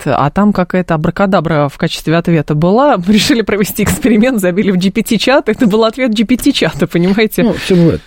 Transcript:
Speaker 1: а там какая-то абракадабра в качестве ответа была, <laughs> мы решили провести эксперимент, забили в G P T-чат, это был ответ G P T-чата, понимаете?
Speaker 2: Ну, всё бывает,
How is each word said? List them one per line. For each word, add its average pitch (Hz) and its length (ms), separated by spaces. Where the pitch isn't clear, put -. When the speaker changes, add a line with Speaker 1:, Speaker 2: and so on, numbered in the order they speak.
Speaker 1:
а 139 260
там 202 220
какая-то 180 420
абракадабра 165 720
в - 80
качестве 160 400
ответа 165 380
была, 208 420
<laughs> 175 100
мы 214 60
решили 220 300
провести 208 400
эксперимент, 214 580
забили 185 300
в 185 60
G 185 120
P 214 140
T-чат, 254 440
это 220 200
был 220 160
ответ 220 320
G 226 100
P 254 100
T-чата, - 520
понимаете? 196 560
Speaker 2:
Ну, 214 100
всё - 220
бывает, 170 320